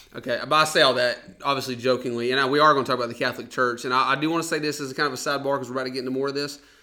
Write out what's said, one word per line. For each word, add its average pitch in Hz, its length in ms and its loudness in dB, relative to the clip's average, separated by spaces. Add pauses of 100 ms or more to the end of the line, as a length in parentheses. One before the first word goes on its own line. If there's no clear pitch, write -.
(160)
Okay, 120 320 -4
but 147 80 2
I 156 80 6
say 160 160 2
all 131 140 6
that, 123 240 0 (260)
obviously 127 320 -2
jokingly, 120 540 0
and 135 100 2
I, 139 60 2
we 143 140 4
are 151 120 8
gonna 135 140 0
talk 135 100 0
about 120 120 -2
the 117 60 -12
Catholic 120 360 -4
Church, 123 340 -2
and 127 80 -4
I, 127 200 4
I 139 40 2
do 151 140 0
wanna 165 120 0
say 160 160 -2
this 147 220 -4
as 135 100 -8
a 131 40 -12
kind 151 120 0
of 135 60 -2
a 127 40 -6
sidebar 139 420 -2
'cause 127 100 -8
we're 123 80 -6
about 131 80 -2
to 131 60 -6
get 131 100 -6
into 127 100 -4
more 135 180 -2
of 139 60 -4
this. 143 240 -6 (240)